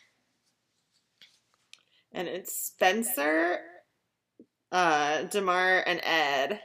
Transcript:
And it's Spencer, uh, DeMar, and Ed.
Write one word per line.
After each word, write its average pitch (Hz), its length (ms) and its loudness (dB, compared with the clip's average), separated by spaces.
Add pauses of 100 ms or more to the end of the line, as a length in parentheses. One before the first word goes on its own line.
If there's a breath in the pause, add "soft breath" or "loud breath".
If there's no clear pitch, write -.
(2000 soft breath)
And 180 160 -8
it's 170 280 -10
Spencer, 285 1040 0 (1120)
uh, 151 520 2
DeMar, 185 640 2
and 175 180 -2
Ed. 147 600 0